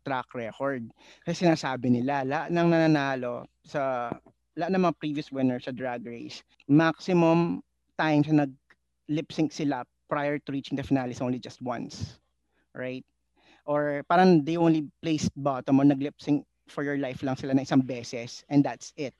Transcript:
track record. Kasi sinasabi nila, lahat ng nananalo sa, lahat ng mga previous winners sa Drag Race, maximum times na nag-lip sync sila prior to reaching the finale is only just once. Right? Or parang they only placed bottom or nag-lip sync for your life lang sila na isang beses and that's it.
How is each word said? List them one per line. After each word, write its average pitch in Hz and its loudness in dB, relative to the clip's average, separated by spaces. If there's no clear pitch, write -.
track 131 -6
record. 123 -6
Kasi 170 -6
sinasabi 135 2
nila, 131 0
lahat 147 -4
ng 170 4
nananalo 139 2
sa, 131 -6
lahat 170 -4
ng 185 2
mga 165 0
previous 147 -6
winners 131 -2
sa 135 -6
Drag 123 -8
Race, 120 -14
maximum 165 2
times 151 2
na 147 4
nag-lip - -10
sync 156 -4
sila 143 -4
prior 147 -2
to - -12
reaching 139 -6
the 135 -4
finale 127 0
is 113 -10
only 127 -2
just - -16
once. - -10
Right? 127 -10
Or 147 -2
parang 175 8
they 160 -2
only 160 4
placed 156 -2
bottom 139 0
or 139 6
nag-lip 143 2
sync 147 -2
for - -10
your 143 -4
life 131 -6
lang 131 -2
sila 139 -6
na 135 2
isang 135 4
beses 120 -10
and 143 -6
that's 120 -10
it. 135 -10